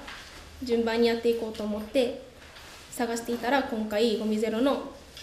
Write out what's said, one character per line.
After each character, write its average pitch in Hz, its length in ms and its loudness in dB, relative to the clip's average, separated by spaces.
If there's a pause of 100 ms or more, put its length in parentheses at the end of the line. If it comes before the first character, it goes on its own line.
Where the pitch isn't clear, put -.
(640)
順 233 220 2
番 226 180 4
に 233 60 8
や 233 80 4
っ 233 40 -2
て 233 80 2
い 233 100 4
こ 220 120 -4
う - 20 -6
と 214 120 -6
思 214 140 -2
っ 214 40 -6
て 254 400 0 (680)
探 233 260 -2
し 233 100 -6
て 240 60 -2
い 240 60 -2
た 226 120 -2
ら、 269 140 4
今 220 220 -4
回 214 300 2
ゴ 240 80 -2
ミ 214 140 2
ゼ 220 120 0
ロ 220 120 0
の - 300 0 (300)